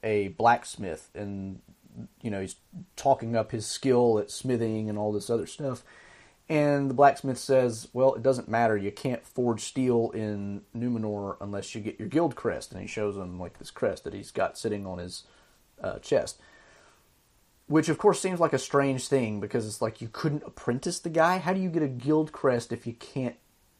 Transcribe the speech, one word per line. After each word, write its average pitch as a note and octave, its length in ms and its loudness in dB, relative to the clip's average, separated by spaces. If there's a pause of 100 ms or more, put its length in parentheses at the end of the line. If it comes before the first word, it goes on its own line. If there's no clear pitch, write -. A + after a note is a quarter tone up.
a G#2 280 0
blacksmith, A2 840 0
and, G2 480 -8 (600)
you A2+ 100 -4
know, G2 100 -4
he's F#2 140 -8 (400)
talking A#2 400 2
up A2 160 0
his A2 160 -6
skill A#2+ 520 4
at G#2 120 -4
smithing A2 580 -2
and G#2 80 -4
all G#2+ 140 -2
this G2+ 180 -4
other A#2 160 0
stuff. C3+ 380 -8 (640)
And C#3+ 400 2
the B2+ 40 -2
blacksmith C#3 440 6
says, B2 560 2
"Well, C3 220 6
it A2+ 80 -8
doesn't B2+ 240 2
matter. A2+ 280 4
You G2+ 160 -2
can't - 340 -6
forge A#2+ 360 0
steel B2 500 2
in G2+ 500 -4 (140)
Numenor A2 640 -4
unless G2+ 360 -8
you A2 60 -8
get G#2+ 180 -8
your G#2+ 80 -8
guild D#3 280 2
crest." - 360 -4
And F#2+ 100 -10
he G2 60 -10
shows G#2 280 -4
him, F2+ 240 -8
like, F2 200 -12
this - 100 -16
crest - 360 -4
that - 80 -10
he's G2+ 180 -12
got - 260 -2
sitting G2+ 300 -4
on F2+ 100 -8
his, F2+ 260 -10 (600)
uh, - 160 -6
chest. - 400 -2 (1300)
Which, D#3 220 4
of D3 80 0
course, G3 220 4
seems F#3 200 -2
like E3 140 2
a C3 60 2
strange C#3 480 0
thing, A2 320 2
because G#2+ 280 -2
it's - 140 -8
like, A2+ 200 -2
you A#2 100 -8
couldn't D3 320 -2
apprentice - 560 -4
the E3+ 100 -6
guy? E3 280 4
How F3+ 160 0
do F#3+ 60 -2
you F#3 100 0
get D#3+ 140 0
a D3 40 2
guild D3 440 2
crest A#2 420 0
if - 140 -8
you A#2 60 -6
can't - 420 -6 (440)